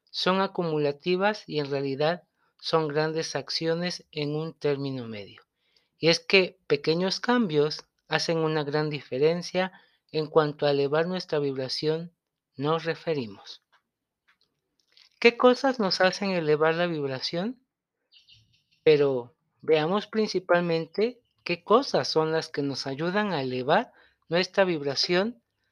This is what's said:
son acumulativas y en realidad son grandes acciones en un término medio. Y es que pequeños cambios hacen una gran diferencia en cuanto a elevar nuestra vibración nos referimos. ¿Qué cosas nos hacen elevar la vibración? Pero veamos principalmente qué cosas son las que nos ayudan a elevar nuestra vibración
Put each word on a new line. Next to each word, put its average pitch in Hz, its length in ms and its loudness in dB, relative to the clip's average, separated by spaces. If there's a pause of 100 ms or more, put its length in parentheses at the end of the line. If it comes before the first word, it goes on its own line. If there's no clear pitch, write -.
(120)
son 190 280 0
acumulativas 180 1040 -2
y 151 140 -4
en 143 100 -4
realidad 139 540 -2 (360)
son 160 280 0
grandes 156 480 -4
acciones 165 760 -4
en 147 220 -6
un 160 200 -6
término 135 540 -4
medio. 104 360 -14 (560)
Y 151 80 2
es 165 140 4
que 185 360 4 (100)
pequeños 165 520 0
cambios 156 640 0 (240)
hacen 156 300 -2
una 156 260 0
gran 151 260 -2
diferencia 170 840 -2 (380)
en 156 160 -2
cuanto 147 380 2
a 147 60 4
elevar 143 360 0
nuestra 180 320 -4
vibración 143 720 -4 (420)
nos 156 300 -2
referimos. 147 760 -8 (1600)
¿Qué 233 160 6
cosas 254 440 4
nos 190 200 -2
hacen 185 300 2
elevar 160 460 2
la 175 120 0
vibración? 165 720 -4 (1200)
Pero 139 520 4 (260)
veamos 156 460 0
principalmente 180 1120 0 (240)
qué 175 200 -6
cosas 196 440 2
son 160 240 0
las 160 160 -2
que - 140 -8
nos 139 260 -4
ayudan 180 460 -4
a 147 80 -2
elevar 131 500 0 (380)
nuestra 180 340 2
vibración 175 800 -2 (300)